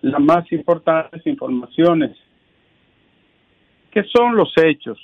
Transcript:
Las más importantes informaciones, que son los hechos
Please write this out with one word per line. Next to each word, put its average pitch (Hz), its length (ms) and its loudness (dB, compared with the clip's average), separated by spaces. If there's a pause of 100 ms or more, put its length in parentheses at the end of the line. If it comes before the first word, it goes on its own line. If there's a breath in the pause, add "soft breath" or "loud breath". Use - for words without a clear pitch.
Las 131 200 -2
más 165 320 2
importantes 160 720 -2
informaciones, 135 880 -2 (1700)
que 208 140 -2
son 240 280 2
los 202 220 2
hechos 151 480 0